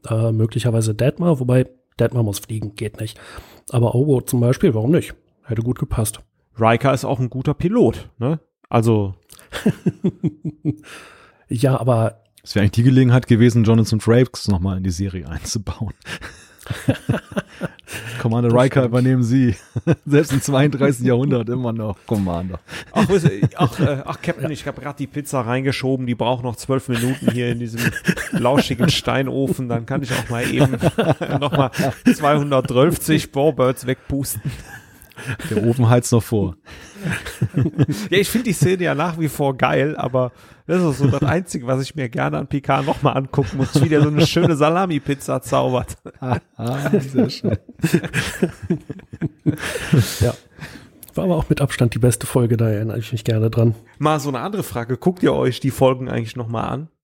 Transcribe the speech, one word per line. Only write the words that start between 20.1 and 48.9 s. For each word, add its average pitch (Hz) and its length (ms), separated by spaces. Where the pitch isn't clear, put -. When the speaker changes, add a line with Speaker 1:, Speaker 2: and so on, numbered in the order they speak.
Speaker 3:
im 135 100
zweiunddreißigsten 139 680
Jahrhundert 123 420
immer 120 240
noch 107 320
Commander. 92 540
Speaker 2:
Ach, 208 180
wo 190 60
ist, 165 120
ach, - 240
äh, 143 260
ach, 113 160
Captain, 165 220
Speaker 1:
Ja. 135 80
Speaker 2:
ich - 160
hab 135 120
grad 139 200
die 135 80
Pizza 139 340
reingeschoben, 131 640
die 120 80
braucht 120 300
noch 120 120
zwölf 131 320
Minuten 127 440
hier 120 180
in 117 100
diesem 117 200
lauschigen 135 580
Steinofen, 131 800
dann 117 180
kann 139 160
ich 123 100
auch 120 160
mal 120 180
eben 131 260
<laughs> - 320
nochmal 143 320
zweihundertdrölfzig 147 1160
Bowbirds 131 560
wegpusten. 131 640
Speaker 3:
Der 104 160
Ofen 117 240
heizt 123 240
noch 113 100
vor. 98 320
Speaker 2:
Ja, 175 100
ich 196 100
find 233 180
die 196 60
Szene 180 320
ja 147 100
nach 165 240
wie 160 80
vor 135 300
geil, 135 400
aber 127 340
das 180 160
ist 147 180
so 139 80
das 139 160
Einzige, 151 440
was 131 140
ich 131 120
mir 135 140
gerne 139 300
an 143 100
Picard 139 380
nochmal 143 320
angucken 135 400
muss, 135 260
wie 165 60
der 151 120
so 147 60
eine 151 180
schöne 170 300
Salami-Pizza 147 840
zaubert. 131 560
Speaker 3:
Ah, 123 180
sehr 135 280
schön. - 280